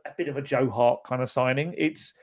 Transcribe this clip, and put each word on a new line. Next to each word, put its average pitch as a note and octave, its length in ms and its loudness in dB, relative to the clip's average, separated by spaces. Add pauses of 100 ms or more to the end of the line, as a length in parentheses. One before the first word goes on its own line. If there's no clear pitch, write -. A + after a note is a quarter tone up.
a - 140 -12
bit E3+ 100 -2
of C3+ 80 -4
a C#3 60 -4
Joe C3+ 260 2
Hart A#2+ 360 4
kind B2+ 180 -4
of B2+ 80 -4
signing. C3+ 480 0
It's, - 440 -2